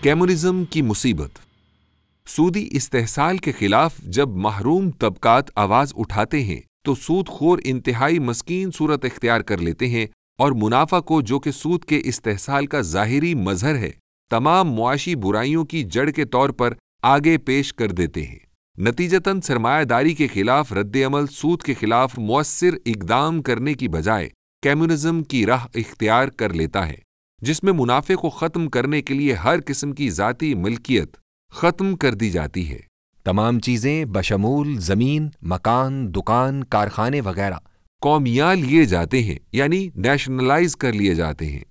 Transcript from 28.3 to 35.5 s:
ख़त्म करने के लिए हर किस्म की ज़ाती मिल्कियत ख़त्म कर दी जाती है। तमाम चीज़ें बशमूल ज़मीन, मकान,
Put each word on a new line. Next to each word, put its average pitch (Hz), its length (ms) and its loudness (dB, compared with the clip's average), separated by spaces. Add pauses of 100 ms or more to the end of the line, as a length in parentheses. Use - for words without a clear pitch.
ख़त्म 160 380 -4
करने 135 340 0
के 135 120 -4
लिए 139 220 0
हर 117 240 2
किस्म 143 320 -6
की 139 180 -4
ज़ाती 120 460 -2
मिल्कियत 104 600 -2 (360)
ख़त्म 185 420 0
कर 131 200 0
दी 101 160 -2
जाती 82 340 -4
है। 69 140 -8 (480)
तमाम 107 320 2
चीज़ें 127 540 -2
बशमूल 113 640 0
ज़मीन, 127 520 0 (140)
मकान, 123 640 0